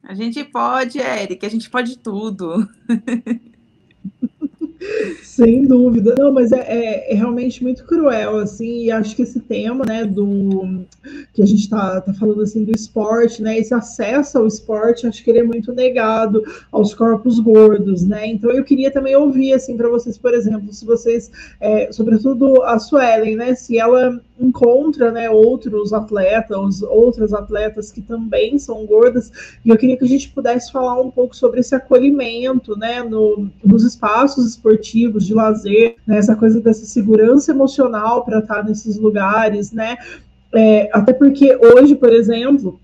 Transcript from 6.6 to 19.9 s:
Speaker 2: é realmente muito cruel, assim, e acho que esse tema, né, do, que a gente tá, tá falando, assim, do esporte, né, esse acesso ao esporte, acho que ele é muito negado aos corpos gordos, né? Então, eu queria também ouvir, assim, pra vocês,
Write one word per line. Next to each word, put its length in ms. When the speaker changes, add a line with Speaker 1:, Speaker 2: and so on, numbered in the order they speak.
Speaker 2:
é 20
realmente 480
muito 220
cruel, 520
assim, 480
e 60
acho 260
que 60
esse 180
tema, 440
né, 200
do, 800
que 100
a 40
gente 240
tá, 320
tá 100
falando, 300
assim, 220
do 60
esporte, 720
né, 160
esse 140
acesso 680
ao 80
esporte, 600
acho 180
que 60
ele 80
é 40
muito 300
negado 680
aos 240
corpos 460
gordos, 640
né? 220
Então, 240
eu 120
queria 280
também 260
ouvir, 380
assim, 220
pra 120
vocês, 300